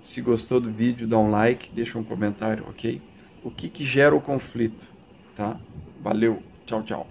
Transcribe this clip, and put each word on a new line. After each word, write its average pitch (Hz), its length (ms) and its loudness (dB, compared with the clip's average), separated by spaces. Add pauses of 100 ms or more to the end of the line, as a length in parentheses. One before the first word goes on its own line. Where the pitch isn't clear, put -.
Se - 180 -10
gostou 123 400 2
do 117 100 -4
vídeo, 120 360 -2
dá 113 120 4
um 107 120 6
like, 110 420 2
deixa 117 260 -6
um 110 60 -6
comentário, 107 640 -2
ok? 123 320 -6 (440)
O 120 60 -8
que - 180 -10
que - 160 -8
gera 139 300 6
o 147 60 4
conflito, 120 680 -4 (500)
tá? 104 240 -4 (400)
Valeu, 107 420 2 (220)
tchau, 110 180 -4
tchau. 110 280 -8